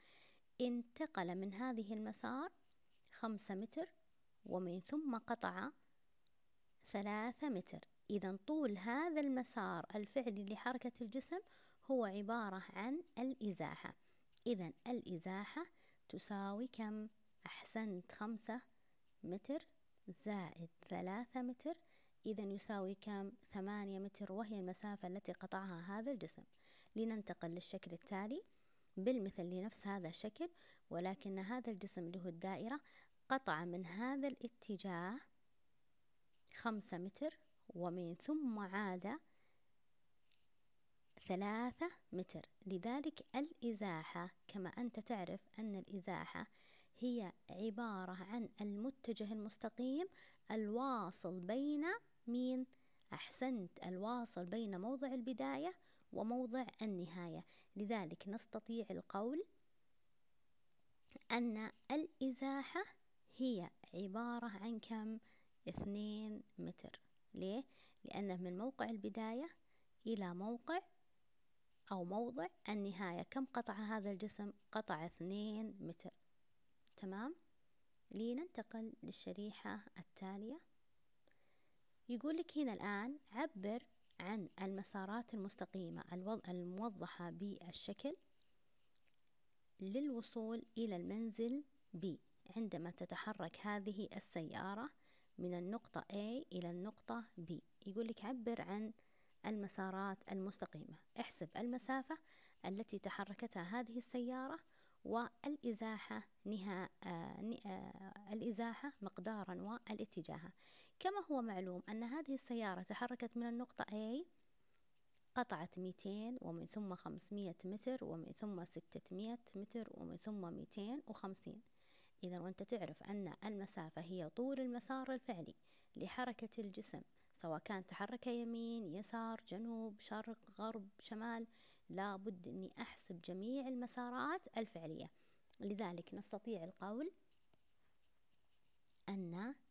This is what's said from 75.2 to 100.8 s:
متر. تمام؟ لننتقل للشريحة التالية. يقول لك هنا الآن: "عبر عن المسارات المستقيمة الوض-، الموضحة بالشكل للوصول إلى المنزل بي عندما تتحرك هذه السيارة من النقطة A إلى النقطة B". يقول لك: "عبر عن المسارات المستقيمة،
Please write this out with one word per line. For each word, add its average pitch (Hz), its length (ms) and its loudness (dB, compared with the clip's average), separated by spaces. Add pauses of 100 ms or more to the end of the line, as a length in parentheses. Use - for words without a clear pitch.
متر. - 320 -6 (840)
تمام؟ 208 400 -2 (760)
لننتقل 233 840 0 (100)
للشريحة 208 840 -4 (120)
التالية. 202 640 -6 (1500)
يقول 277 280 4
لك 339 200 0
هنا 262 160 6
الآن: 208 460 0 (120)
"عبر 220 520 2 (360)
عن 196 300 0 (120)
المسارات 196 720 0
المستقيمة 190 680 -2 (100)
الوض-، 185 360 0
الموضحة 180 800 -2
بالشكل 202 880 -2 (1600)
للوصول 226 840 0 (120)
إلى 226 180 4
المنزل 226 680 2 (300)
بي 175 260 0 (380)
عندما 180 340 0
تتحرك 175 720 -4
هذه 208 500 0
السيارة 196 720 -2 (480)
من 180 160 0
النقطة 180 480 -2
A 214 500 -2
إلى 175 200 0
النقطة 214 540 -4 (240)
B". 175 40 -2 (340)
يقول 220 200 0
لك: 226 180 -4
"عبر 233 360 0
عن 208 320 0 (520)
المسارات 196 840 0
المستقيمة، 185 640 -2 (220)